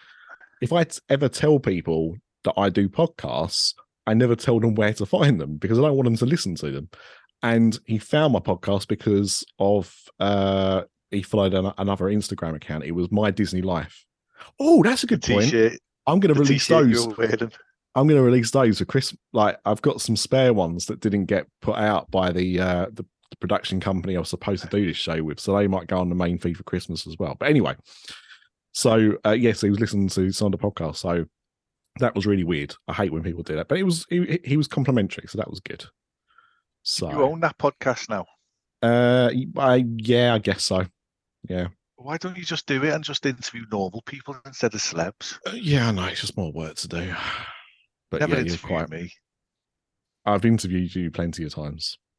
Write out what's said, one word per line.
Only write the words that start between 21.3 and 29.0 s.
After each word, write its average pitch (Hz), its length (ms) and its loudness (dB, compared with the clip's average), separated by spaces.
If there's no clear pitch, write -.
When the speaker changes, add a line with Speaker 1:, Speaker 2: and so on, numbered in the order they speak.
Speaker 1:
put 107 160 -2
out 107 340 0
by 92 220 2
the, 90 260 -2
uh, 90 320 0
the, - 120 -14
the - 100 -20
production 95 400 -4
company 92 380 -2
I - 20 -2
was 80 100 -6
supposed 95 340 -4
to 80 60 -12
do 101 160 0
this 78 120 -4
show 80 260 -4
with, 76 160 -6
so 98 160 0
they 101 120 4
might 92 200 -2
go 92 120 -2
on 90 100 0
the 87 60 -2
main 87 240 -2
feed 87 180 -4
for - 60 -16
Christmas - 440 -8
as 85 100 -14
well. 87 220 -6
But 131 80 -2
anyway, 113 280 2
so, 110 520 4